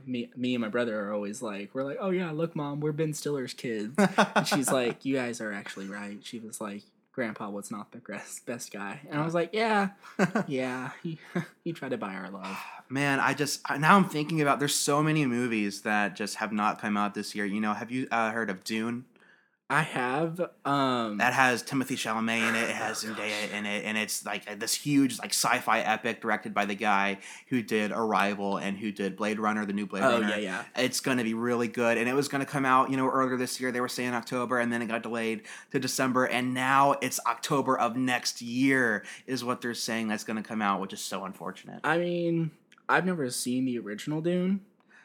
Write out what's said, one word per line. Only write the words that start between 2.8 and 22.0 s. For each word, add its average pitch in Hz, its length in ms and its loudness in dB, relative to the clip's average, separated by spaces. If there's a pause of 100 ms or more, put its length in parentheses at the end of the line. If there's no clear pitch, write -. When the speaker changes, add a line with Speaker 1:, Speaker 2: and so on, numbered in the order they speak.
Speaker 1:
we're 151 120 0
Ben 156 200 -2
Stiller's 143 400 -4
kids." 113 420 -6 (400)
And 180 140 4
she's 135 240 2
Speaker 2:
<laughs> - 0 -
Speaker 1:
like, 123 320 0
"You 135 120 0
guys 120 260 -4
are 107 100 -6
actually 98 360 -10
right." 101 340 -10
She - 180 -12
was 110 180 -12
like, 104 240 -8 (300)
"Grandpa 110 380 -6
was 101 200 -10
not 107 220 -10
the 123 60 -16
gres-, - 480 -12
best 120 260 -8
guy." 101 320 -8
And 151 120 -8
I - 20 -2
Speaker 2:
Yeah. 151 80 2
Speaker 1:
was 165 80 -4
like, 170 180 0
"Yeah, 214 360 2 (300)
Speaker 2:
<laughs> 190 300 2
Speaker 1:
yeah, 127 420 -4 (120)
he, 165 160 -8 (220)
<laughs> - 240 -12
he 170 100 -4
tried 135 160 -8
to 120 80 -4
buy 101 160 -6
our 95 160 -10
love." 95 260 -10 (320)
Speaker 2:
Man, 139 320 2
I 135 140 4
just, 139 320 -2
I, 131 100 -2
now 160 200 8
I'm 190 120 8
thinking 156 320 0
about, 139 180 6
there's 139 160 2
so 147 280 4
many 156 240 4
movies 113 560 0
that 104 340 2
just 101 200 -4
have 107 160 -2
not 104 280 0
come 104 160 0
out 101 160 0
this 104 220 -6
year. 104 100 -2
You 101 160 -2
know, 107 140 0
have 107 160 -8
you, 127 200 -4
uh, 113 220 2
heard 113 160 -2
of 92 160 -6
Dune? 117 400 -4 (640)
Speaker 1:
I 147 140 2
have, 156 580 -2 (240)
um, 127 540 0
Speaker 2:
That 123 140 4
has 127 320 4
Timothée 131 320 -2
Chalamet 113 540 0